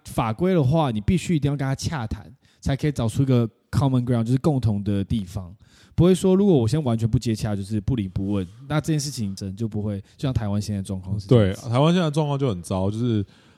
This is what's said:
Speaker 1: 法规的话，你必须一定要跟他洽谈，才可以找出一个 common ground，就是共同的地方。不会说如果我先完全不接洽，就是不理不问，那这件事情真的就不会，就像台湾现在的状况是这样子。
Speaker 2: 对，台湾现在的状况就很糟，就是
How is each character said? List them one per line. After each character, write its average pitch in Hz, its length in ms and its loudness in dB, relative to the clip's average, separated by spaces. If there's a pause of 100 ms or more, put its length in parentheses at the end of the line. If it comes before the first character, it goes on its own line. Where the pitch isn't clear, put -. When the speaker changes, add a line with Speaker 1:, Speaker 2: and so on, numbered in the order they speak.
Speaker 1:
法 117 280 -2
规 180 220 0
的 165 100 4
话， 143 280 2
你 107 100 -4
必 180 160 2
须 175 180 -2
一 151 40 0
定 139 120 0
要 143 60 -2
跟 135 80 -4
他 135 80 -2
洽 131 320 -6
谈， 104 260 -10 (300)
才 139 140 -2
可 151 120 -4
以 151 40 0
找 120 180 -2
出 139 140 0
一 - 20 2
个 120 240 2 (220)
common 131 340 2
ground， 120 180 0
就 113 80 -2
是 131 60 4
共 139 240 0
同 104 220 0
的 101 200 0
地 104 220 -4
方。 92 280 -12 (420)
不 - 80 6
会 185 100 6
说 185 220 4
如 196 100 4
果 190 100 6
我 117 120 4
先 147 160 0
完 120 120 2
全 113 140 0
不 120 80 2
接 113 160 0
洽， 104 220 -2
就 98 80 -4
是 107 180 -4
不 131 140 -2
理 104 120 -2
不 95 260 -4
问， 95 140 -2 (200)
那 147 120 -2
这 160 140 -2
件 151 60 0
事 135 100 -6
情 104 260 -6
真 98 140 -8
的 95 60 -10
就 110 120 -4
不 104 140 -6
会， 101 180 -4 (180)
就 - 60 -8
像 131 100 -2
台 113 140 -2
湾 101 140 0
现 104 140 -4
在 98 60 -2
的 95 40 -10
状 95 140 -6
况 95 200 -6
是 98 60 -10
这 123 100 6
样 98 200 6
子。 - 60 -12
Speaker 2:
对， 117 100 -8
台 120 80 2
湾 151 120 4
现 180 80 2
在 175 60 2
的 151 60 0
状 151 160 0
况 143 100 -2
就 135 120 0
很 90 120 -2
糟， 95 300 -2
就 107 60 -8
是 113 280 0 (320)